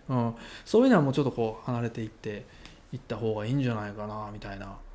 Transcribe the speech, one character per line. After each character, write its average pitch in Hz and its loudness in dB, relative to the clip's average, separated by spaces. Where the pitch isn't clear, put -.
う 135 -2
ん。 117 0
そ - 4
う - 8
い - 8
う 269 8
の 233 10
は 160 8
も 139 4
う - 2
ち 135 2
ょ 151 4
っ - 6
と 127 0
こ 110 -2
う、 - -10
離 120 -2
れ 117 -2
て 117 -8
い 110 -4
っ - -8
て、 104 -10
い 135 -8
っ 123 -8
た - -8
方 110 0
が 107 -4
い 110 -2
い 131 2
ん 139 2
じ 127 2
ゃ 120 0
な 104 -4
い 101 -10
か 104 -8
な、 104 -8
み 107 -12
た 101 -10
い 98 -10
な。 98 -12